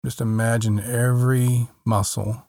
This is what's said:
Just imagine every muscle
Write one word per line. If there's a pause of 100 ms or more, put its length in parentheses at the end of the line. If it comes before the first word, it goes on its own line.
Just
imagine
every (160)
muscle